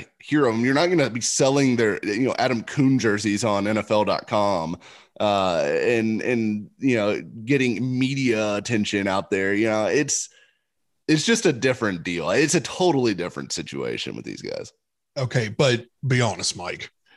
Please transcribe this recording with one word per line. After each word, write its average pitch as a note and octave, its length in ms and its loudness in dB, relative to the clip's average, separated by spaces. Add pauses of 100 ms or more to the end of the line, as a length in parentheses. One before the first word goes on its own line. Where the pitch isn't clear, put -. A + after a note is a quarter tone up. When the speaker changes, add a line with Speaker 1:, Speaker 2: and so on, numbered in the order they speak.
(180)
Speaker 1:
hear C#3+ 300 2
'em. A2+ 160 0
You're C3+ 100 2
not E3+ 140 4
gonna D#3 200 2
be A2+ 120 -6
selling C3+ 560 2
their, A2 260 2
you G#2 240 0
know, A2+ 100 0
Adam B2 280 0
Kuhn C3+ 340 2
jerseys G#2 460 0
on G2+ 240 2
N A2 100 0
F G2+ 140 -2
L G#2 120 4
dot G2 220 -2
com. F#2+ 500 0 (440)
Uh, F#2+ 460 2
and, A2 560 0
and, A2 560 -2
you C3 180 2
know, G#2 240 0
getting B2 760 -2
media A#2+ 580 0
attention G2+ 500 -2
out G2 240 -2
there. G2 240 0
You A2 140 2
know, G#2+ 180 0
it's, C3+ 420 0 (800)
it's D#3 180 2
just A3+ 220 2
a D#3+ 60 4
different A2+ 500 0
deal. E2+ 280 -2
It's C#3 240 2
a E3+ 60 2
totally C3 540 0
different E2+ 380 -8
situation A#1+ 640 -8
with A1+ 80 -12
these G1+ 180 -12
guys. - 300 -10 (440)
Speaker 2:
Okay, B2 320 -2
but A#2+ 380 2 (200)
be B2 140 2
honest, G2 360 -2
Mike. F2+ 340 -10 (260)